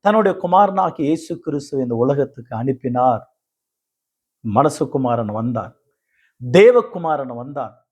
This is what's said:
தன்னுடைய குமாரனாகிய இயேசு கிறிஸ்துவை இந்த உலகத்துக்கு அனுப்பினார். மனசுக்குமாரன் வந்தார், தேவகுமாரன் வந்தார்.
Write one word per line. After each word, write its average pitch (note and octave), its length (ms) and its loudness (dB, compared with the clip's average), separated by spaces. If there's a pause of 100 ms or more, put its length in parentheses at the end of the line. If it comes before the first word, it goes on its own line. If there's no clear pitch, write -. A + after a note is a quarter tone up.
தன்னுடைய G#3 360 2
குமாரனாகிய F#3 680 0
இயேசு D#3+ 320 -4
கிறிஸ்துவை C#3+ 460 -6
இந்த A#2+ 180 -4
உலகத்துக்கு C3+ 540 -2
அனுப்பினார். B2 640 -2 (1200)
மனசுக்குமாரன் A#2+ 880 0
வந்தார், A2+ 400 -6 (680)
தேவகுமாரன் E3 1000 4
வந்தார். C3 340 -10 (180)